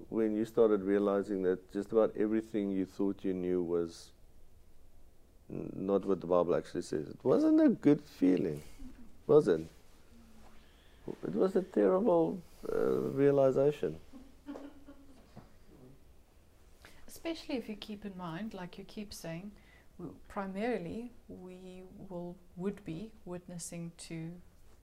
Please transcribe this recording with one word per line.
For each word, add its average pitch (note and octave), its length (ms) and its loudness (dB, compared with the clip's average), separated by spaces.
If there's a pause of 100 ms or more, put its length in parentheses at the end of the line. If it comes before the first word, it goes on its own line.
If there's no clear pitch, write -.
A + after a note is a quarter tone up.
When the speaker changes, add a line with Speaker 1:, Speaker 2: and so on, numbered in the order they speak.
Speaker 1:
when A2 240 0
you G#2+ 120 0
started G#2+ 380 4
realizing G2+ 600 2
that F#2 300 0
just G2+ 180 -4
about A2 240 4
everything G#2+ 560 0
you F#2+ 140 0
thought G2 400 -2
you F#2+ 80 0
knew F2+ 280 0
was E2+ 500 -4 (1400)
n-, F2 260 -8
not F#2+ 300 2
what F#2+ 160 2
the F2 60 -8
Bible F2 280 4
actually D#2+ 260 -2
says? D#2 280 -4
It - 140 -14
wasn't D#4 380 4
a D#4 80 8
good D3 320 4
feeling, - 600 0 (680)
was D3 200 8
it? D#2+ 140 4 (1600)
It - 120 -4
was F#3+ 200 2
a F#3 60 2
terrible, F#3 800 2 (320)
uh, - 280 2 (140)
realization. C3+ 880 4 (3000)
Speaker 2:
Especially - 480 -6
if A3+ 140 -4
you G#3+ 60 -8
keep G#3 300 -12
in G3 120 -10
mind, F3+ 360 -8
like F3+ 240 -12
you G3 60 -12
keep G#3 300 -12
saying, E3+ 380 -10 (460)
w-, E3+ 160 -12 (140)
primarily G3+ 840 -6 (160)
we F#3 560 -16 (260)
will, F3 260 -8 (200)
would G3 300 -4
be F3+ 260 -10 (140)
witnessing F3 720 -10
to E3 340 -10 (520)